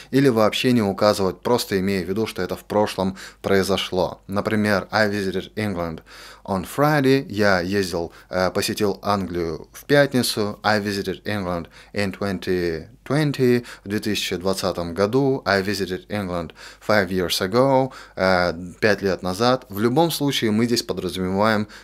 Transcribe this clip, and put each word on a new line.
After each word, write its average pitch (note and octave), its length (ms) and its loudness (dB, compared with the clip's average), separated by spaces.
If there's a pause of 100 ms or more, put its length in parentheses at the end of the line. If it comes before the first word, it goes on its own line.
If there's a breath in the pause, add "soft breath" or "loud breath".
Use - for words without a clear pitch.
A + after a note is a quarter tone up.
(100)
или C#3 180 4
вообще A2 440 2
не A#2+ 100 4
указывать, G2 580 2
просто A2+ 380 0
имея F#2+ 260 0
в E2+ 40 -8
виду, G#2 180 -2
что - 160 -6
это F2+ 120 -4
в - 100 -12
прошлом F#2+ 520 0 (240 loud breath)
произошло. F#2 840 0
Например, G2+ 640 0
«I G#2+ 180 2
visited F#2+ 460 -4
England F2 460 -4 (440 loud breath)
on F#2+ 220 -4
Friday», C#3 600 2
я G2+ 320 2
ездил, F2+ 520 -2 (180 loud breath)
э, F#2 200 0
посетил G2+ 520 -2
Англию F2 720 -4
в - 120 -20
пятницу. B2+ 800 0
«I G#2+ 180 2
visited G2 440 -4
England F2+ 420 -4 (260 loud breath)
in G2+ 240 -4
twenty F2+ 720 -2 (180)
twenty», B2+ 600 2 (180 loud breath)
в - 40 -12
две G#2 100 -2
тысячи G2+ 380 -2
двадцатом F2 580 -2
году. G2+ 500 2
«I G2 180 2
visited F#2 460 -4
England F2 440 -6 (340 loud breath)
five G#2 220 4
years F#2 320 0
ago», C3 520 4 (220 loud breath)
э, F2+ 400 2 (260)
пять G2+ 220 2
лет F#2 200 0
назад. A2 460 0
В G2 120 -8
любом D#3 300 2
случае C3 420 0
мы A2+ 140 2
здесь A#2 180 0
подразумеваем F#2 800 0 (180 loud breath)